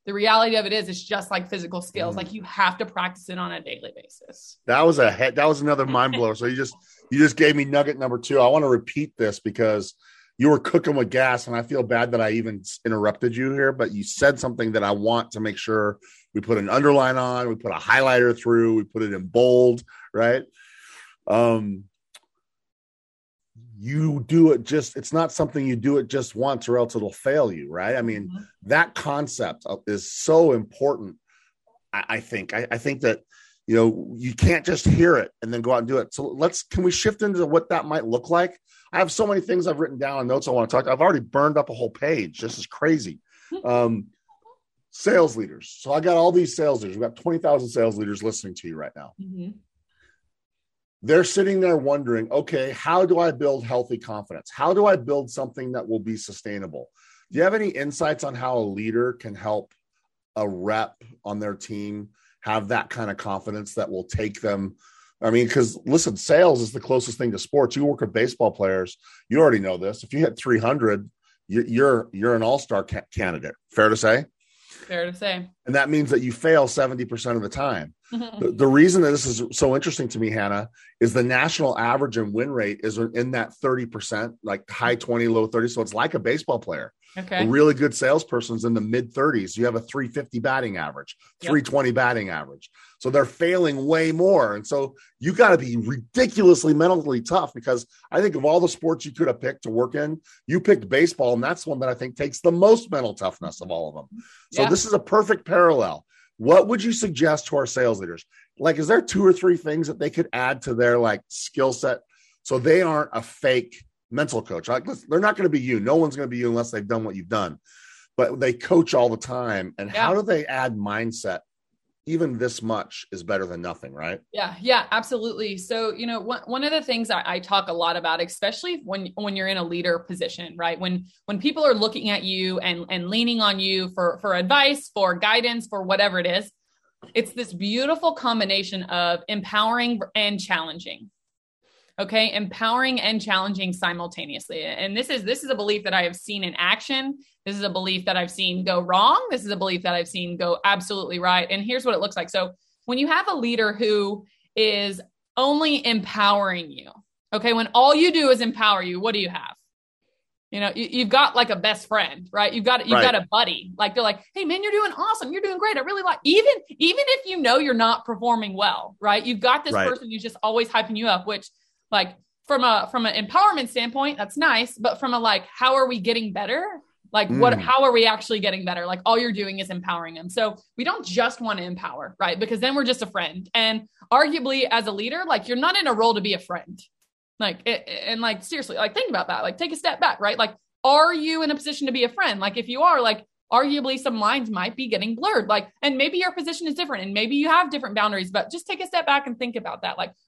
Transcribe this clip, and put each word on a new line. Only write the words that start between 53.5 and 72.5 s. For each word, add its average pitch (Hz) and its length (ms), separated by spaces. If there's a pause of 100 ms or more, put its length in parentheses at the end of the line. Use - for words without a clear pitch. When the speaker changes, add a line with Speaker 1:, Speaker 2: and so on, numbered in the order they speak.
Speaker 2:
healthy 123 340
confidence? 104 520
How 156 220
do 202 140
I 196 100
build 131 340
something 131 420
that 123 160
will 113 100
be 107 180
sustainable?" 98 760 (400)
Do 180 80
you 165 60
have 196 100
any 214 140
insights 147 560
on 139 100
how 127 240
a - 20
leader 110 540
can 113 200
help 104 380 (640)
a 107 120
rep 104 460 (300)
on 104 140
their 104 160
team 104 560 (300)
have 107 280
that 113 220
kind 113 200
of 98 60
confidence 101 580
that 98 160
will 92 140
take 107 360
them? 98 360 (440)
I 113 100
mean, 117 180
'cause 117 380
listen, 131 300
sales 156 440
is 110 120
the 131 80
closest 123 380
thing 120 140
to 95 60
sports. 135 380
You 139 80
work 143 160
with 98 120
baseball 117 380
players. 95 460 (320)
You 135 120
already 123 200
know 95 160
this. 95 280
If - 80
you 143 80
hit 151 180
three 120 200
hundred, 110 520 (380)
you, 113 180
you're, 120 460
you're 110 240
an 110 60
all-star 113 420